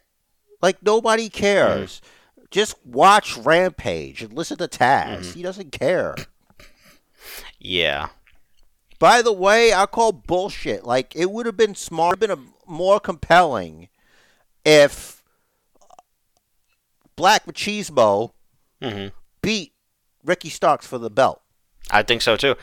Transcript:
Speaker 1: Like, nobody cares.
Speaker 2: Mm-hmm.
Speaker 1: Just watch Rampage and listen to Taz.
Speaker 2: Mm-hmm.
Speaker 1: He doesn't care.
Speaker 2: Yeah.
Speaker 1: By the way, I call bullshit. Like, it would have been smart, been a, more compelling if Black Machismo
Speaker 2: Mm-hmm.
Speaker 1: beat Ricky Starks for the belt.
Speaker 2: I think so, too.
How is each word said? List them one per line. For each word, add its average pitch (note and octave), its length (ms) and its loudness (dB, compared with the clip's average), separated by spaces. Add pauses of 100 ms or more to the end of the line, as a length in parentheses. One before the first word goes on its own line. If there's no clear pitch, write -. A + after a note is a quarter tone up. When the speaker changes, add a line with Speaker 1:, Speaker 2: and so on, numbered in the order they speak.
(600)
Speaker 1:
Like, F#3 200 0
nobody A3+ 480 0
cares. D3+ 720 0
Speaker 2:
Mm-hmm. - 480 -20
Speaker 1:
Just G#3 260 -2 (100)
watch F3+ 520 4
Rampage A#2 840 -2
and G#2+ 100 -18
listen D#3+ 240 -8
to F3 100 -6
Taz. A#2+ 520 0
Speaker 2:
Mm-hmm. F2+ 140 -14
Speaker 1:
He F3 100 -14
doesn't F#3 280 -12
care. B2+ 440 -4 (1400)
Speaker 2:
Yeah. D#2 500 -4 (880)
Speaker 1:
By G#3+ 220 6
the A3+ 100 2
way, G#3+ 420 4
I F#3 120 2
call A3+ 260 -2
bullshit. D#3+ 720 -6
Like, B2+ 320 -4
it F3+ 160 -2
would A3+ 140 -8
have A3+ 120 -6
been G#3 180 0
smart, E3+ 440 -4
been G#3 120 -2
a, D#3+ 80 -6 (260)
more F#3 340 0
compelling B2+ 880 0 (800)
if D3 580 4 (1900)
Black F#3+ 300 2
Machismo C#3 840 0 (500)
Speaker 2:
Mm-hmm. G2+ 280 -10 (340)
Speaker 1:
beat G3 300 -4 (500)
Ricky E3 260 -4
Starks D3+ 380 -2
for B2+ 100 -12
the A2+ 140 -10
belt. A#2 280 0 (520)
Speaker 2:
I G#2 100 4
think A#2 220 -2
so, A2+ 120 2
too. C3 280 0